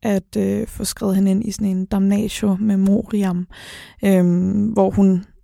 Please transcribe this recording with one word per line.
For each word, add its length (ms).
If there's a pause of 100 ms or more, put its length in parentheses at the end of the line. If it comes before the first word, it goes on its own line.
at, 340
øh, 300
få 160
skrevet 320
hende 160
ind 140
i 60
sådan 160
en 180
damnatio 760
memoriam, 880 (580)
øhm, 640
hvor 240
hun 340 (180)